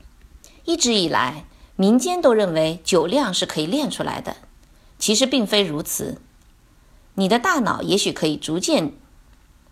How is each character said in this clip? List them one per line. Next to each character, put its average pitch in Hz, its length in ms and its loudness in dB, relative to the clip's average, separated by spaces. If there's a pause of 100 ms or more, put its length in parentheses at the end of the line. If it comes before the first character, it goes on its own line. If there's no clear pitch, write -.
(640)
一 330 120 -2
直 240 180 0
以 180 140 2
来， 135 360 -2 (300)
民 208 240 4
间 359 240 -2
都 269 100 6
认 202 220 2
为 160 300 0
酒 165 220 2
量 214 280 0
是 185 100 -2
可 170 160 -6
以 156 60 -2
练 240 240 -2
出 160 140 -8
来 117 160 -6
的， - 160 -10 (640)
其 - 160 0
实 254 120 2
并 254 180 0
非 202 180 2
如 151 200 -4
此。 - 400 -8 (920)
你 190 140 0
的 226 100 4
大 339 220 0
脑 - 220 -2
也 170 140 0
许 190 160 0
可 - 140 -2
以 151 100 0
逐 156 240 -4
渐， 208 320 0 (800)